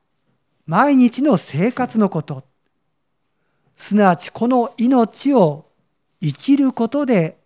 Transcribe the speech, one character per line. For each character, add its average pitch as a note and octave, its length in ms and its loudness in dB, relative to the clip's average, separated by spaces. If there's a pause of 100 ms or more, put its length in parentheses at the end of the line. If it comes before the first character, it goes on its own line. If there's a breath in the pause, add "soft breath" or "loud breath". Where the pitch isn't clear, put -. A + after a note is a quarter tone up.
(640)
毎 C4 320 2
日 B3 260 2
の C#4 140 2
生 F3 340 -4
活 A#3+ 260 -6
の G3+ 120 2
こ D#3+ 140 -6
と、 C3+ 200 -14 (1300)
す - 180 -4
な G#3 120 4
わ F3 100 4
ち - 140 -18
こ A3+ 180 -4
の B3 260 -2
命 A#3+ 580 0
を D#3 320 0 (560)
生 D3 120 -4
き C#4 240 0
る C4+ 160 0
こ A3+ 160 -4
と C#4+ 160 -4
で F#3 400 0